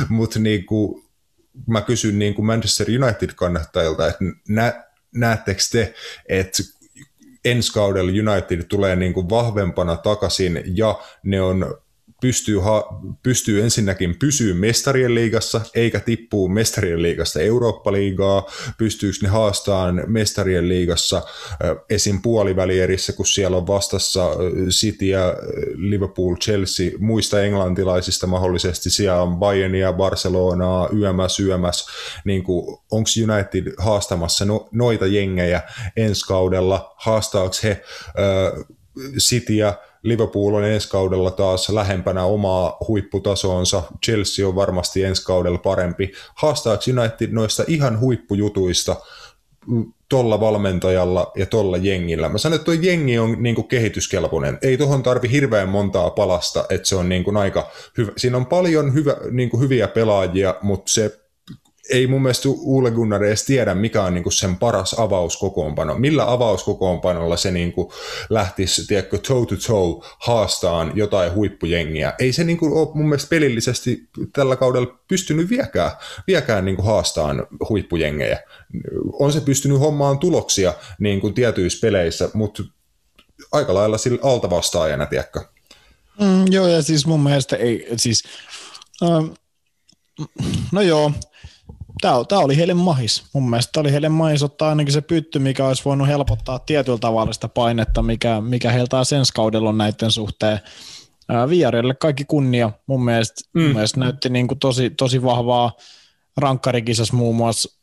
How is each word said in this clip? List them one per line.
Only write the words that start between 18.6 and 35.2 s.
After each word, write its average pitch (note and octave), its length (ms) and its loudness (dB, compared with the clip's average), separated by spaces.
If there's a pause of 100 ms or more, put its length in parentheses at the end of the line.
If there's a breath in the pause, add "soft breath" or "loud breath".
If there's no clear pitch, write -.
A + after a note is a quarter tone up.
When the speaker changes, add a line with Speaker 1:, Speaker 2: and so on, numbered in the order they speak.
Speaker 1:
pystyykö G2+ 440 -2
ne G#2 80 0
haastaan F#2+ 800 0
mestarien F#2 640 0
liigassa, F2+ 520 0 (420 loud breath)
ö, F2 120 0 (140)
esim. G2+ 320 0
puolivälierissä, F#2+ 920 0
kun F#2+ 120 -4
siellä F#2 320 2
on F2 100 -2
vastassa, G2 640 0
ö, - 40 -2 (340)
City G2+ 360 0
ja, F#2+ 220 2
ö, E2+ 80 0 (400)
Liverpool, F#2 600 -2
Chelsea, G2 640 -2
muista G#2 440 0
englantilaisista F#2 840 0
mahdollisesti, F2+ 640 0
siellä F2+ 320 2
on F2 160 0
Bayernia, F#2+ 560 2
Barcelonaa, F#2 1000 0
Y G2+ 220 2
M F#2 140 0
S, - 120 -4
Y F#2+ 180 0
M F2 140 0
S, - 160 -6 (380 loud breath)
niinku, F#2 680 -4
onks A2 260 0
United G2+ 600 0
haastamassa F#2 680 0
no-, G#2 260 -2
noita A2+ 360 0
jengejä F#2 540 0 (360 loud breath)